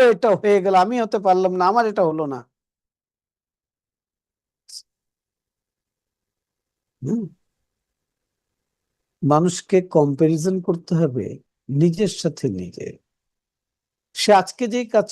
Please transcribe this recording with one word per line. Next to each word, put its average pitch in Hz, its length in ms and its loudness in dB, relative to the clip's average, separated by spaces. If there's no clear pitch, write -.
এটা 220 220 0
হয়ে 202 280 2
গেল, 190 140 0
আমি 202 220 2
হতে 220 200 -2
পারলাম 185 380 2
না, 180 100 0
আমার 226 200 2
এটা 208 180 -2
হলো 160 220 -2
না। 131 140 -8
হুম। 214 200 -6
মানুষকে 170 560 0
কম্প্যারিজন 156 680 0
করতে 170 340 -6
হবে 131 320 -2
নিজের 170 460 0
সাথে - 360 -6
নিজে। 92 360 -10
সে - 160 0
আজকে 190 360 2
যেই 240 180 -4
কাজ 208 260 0